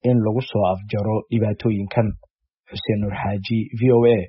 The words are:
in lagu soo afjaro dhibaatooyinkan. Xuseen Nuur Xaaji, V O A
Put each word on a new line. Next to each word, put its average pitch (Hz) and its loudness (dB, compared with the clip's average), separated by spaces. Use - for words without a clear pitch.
in 123 4
lagu 110 0
soo 104 0
afjaro 104 -2
dhibaatooyinkan. 110 0
Xuseen - -4
Nuur 101 -4
Xaaji, 101 -4
V 113 -8
O 120 6
A 120 6